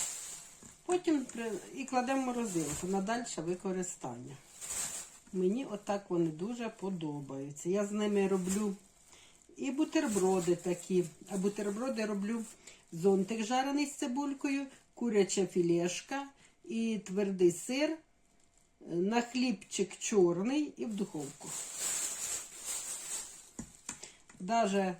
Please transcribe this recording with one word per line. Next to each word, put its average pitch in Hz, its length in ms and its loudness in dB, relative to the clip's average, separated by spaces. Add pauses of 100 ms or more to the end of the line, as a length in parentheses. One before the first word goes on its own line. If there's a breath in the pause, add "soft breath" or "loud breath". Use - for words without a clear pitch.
(840)
потім 320 400 2
при-, 233 260 -6 (220)
і 269 120 -6
кладемо 254 360 2
в 262 40 0
морозилку 180 600 -2
на 196 140 2
дальше 226 400 -2
використання. 160 920 -4 (1000 loud breath)
Мені 190 300 2
отак 202 440 -4
вони 170 200 4
дуже 220 400 -4
подобаються. 147 1000 -6
Я 202 160 2
з 202 60 -4
ними 208 360 2
роблю 190 480 0 (800 soft breath)
і 262 140 -2
бутерброди 196 840 4
такі. 180 480 2 (260)
А 208 80 -2
бутерброди 208 680 0
роблю: 214 400 -2 (460 loud breath)
зонтик 196 540 4
жарений 269 400 2
з 277 100 -6
цибулькою, 277 720 -2 (280 loud breath)
куряча 208 520 4
філешка 175 840 2 (380 soft breath)
і 226 420 0
твердий 190 440 4
сир, 294 460 0 (880)
на 196 340 2
хлібчик 240 800 0
чорний 214 800 4
і 247 80 -4
в 233 80 -4
духовку. 156 560 -6 (3000 loud breath)
Даже 196 600 2